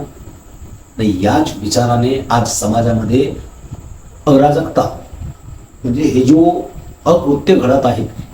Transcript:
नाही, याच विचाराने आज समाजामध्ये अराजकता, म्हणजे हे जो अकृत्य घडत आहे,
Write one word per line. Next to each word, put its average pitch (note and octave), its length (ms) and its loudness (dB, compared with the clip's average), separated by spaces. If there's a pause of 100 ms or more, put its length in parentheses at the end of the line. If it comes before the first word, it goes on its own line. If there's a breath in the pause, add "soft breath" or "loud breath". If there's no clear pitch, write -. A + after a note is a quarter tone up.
(960)
नाही, G2+ 280 0
याच C#3 360 2
विचाराने A#2+ 720 0
आज A#2+ 160 2
समाजामध्ये A2+ 880 0 (920)
अराजकता, D3 680 2 (880)
म्हणजे C3 200 -2
हे B2+ 180 2
जो D#3 240 6 (600)
अकृत्य D#3+ 500 2
घडत C3 300 2
आहे, A2+ 220 -2 (260)